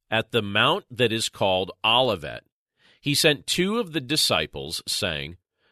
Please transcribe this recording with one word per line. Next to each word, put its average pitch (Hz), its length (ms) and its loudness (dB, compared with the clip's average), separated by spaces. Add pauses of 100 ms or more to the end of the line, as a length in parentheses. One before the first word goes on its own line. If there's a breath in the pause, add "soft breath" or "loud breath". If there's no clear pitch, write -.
(100)
at 113 200 -2
the 117 120 0
mount 113 480 0
that 117 200 0
is 113 200 -2
called 95 420 0 (100)
Olivet, 104 600 0 (560 soft breath)
he 147 140 -2
sent 143 320 2
two 196 320 0
of 175 160 -4
the 160 80 -4
disciples, 82 840 -2
saying, 80 520 -4 (340)